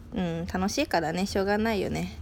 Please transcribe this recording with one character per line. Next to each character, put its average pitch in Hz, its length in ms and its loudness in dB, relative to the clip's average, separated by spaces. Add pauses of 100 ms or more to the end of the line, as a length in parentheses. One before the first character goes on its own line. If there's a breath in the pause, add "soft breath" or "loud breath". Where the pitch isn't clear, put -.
(140)
う - 60 -2
ん、 170 260 -2
楽 185 240 0
し - 80 0
い 285 80 2
か 170 140 2
ら 156 120 0
ね、 185 140 0
し - 120 0
ょ 196 40 4
う - 20 2
が 202 140 4
な 220 160 2
い 190 60 0
よ - 100 0
ね。 165 320 -4